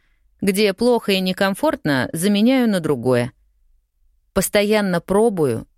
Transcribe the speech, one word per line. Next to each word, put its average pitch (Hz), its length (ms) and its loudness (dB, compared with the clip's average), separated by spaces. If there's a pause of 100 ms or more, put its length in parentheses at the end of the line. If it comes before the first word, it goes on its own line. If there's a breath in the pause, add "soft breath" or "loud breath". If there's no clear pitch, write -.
(400)
Где 196 320 0
плохо 233 400 0
и 190 80 0
некомфортно, 185 920 -2
заменяю 214 560 2
на 196 120 0
другое. 127 520 0 (1000)
Постоянно 202 680 0
пробую 185 680 0 (120)